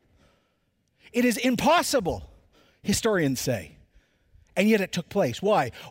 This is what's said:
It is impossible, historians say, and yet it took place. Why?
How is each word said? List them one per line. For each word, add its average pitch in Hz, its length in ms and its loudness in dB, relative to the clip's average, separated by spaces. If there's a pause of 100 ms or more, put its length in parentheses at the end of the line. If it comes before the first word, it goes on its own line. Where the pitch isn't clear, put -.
(1120)
It 240 100 2
is 240 140 2
impossible, 240 920 0 (520)
historians 180 580 0
say, 101 380 -6 (800)
and 196 100 2
yet 220 140 4
it 180 100 -6
took 175 160 -6
place. 190 340 -2
Why? 180 300 0 (180)